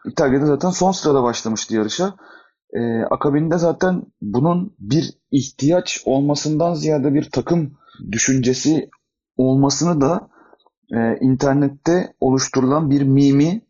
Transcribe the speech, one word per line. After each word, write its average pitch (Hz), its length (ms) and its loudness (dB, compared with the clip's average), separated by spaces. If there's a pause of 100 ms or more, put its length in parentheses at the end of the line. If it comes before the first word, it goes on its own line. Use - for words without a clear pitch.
İtalya'da 135 400 0
zaten 151 240 0
son 185 220 0
sırada 147 320 0
başlamıştı 113 520 -4
yarışa. 139 400 -2 (580)
Ee, 113 280 -2 (100)
akabinde 151 460 0
zaten 170 460 0 (180)
bunun 151 580 -2
bir 131 300 -2 (220)
ihtiyaç 143 760 -2
olmasından 147 680 0
ziyade 147 400 0
bir 147 160 -2
takım 156 480 -2 (340)
düşüncesi 131 800 0 (480)
olmasını 139 640 2
da, 165 280 0 (680)
e, 113 260 0
internette 139 1000 0
oluşturulan 131 680 0
bir 139 120 2
mimi 139 680 2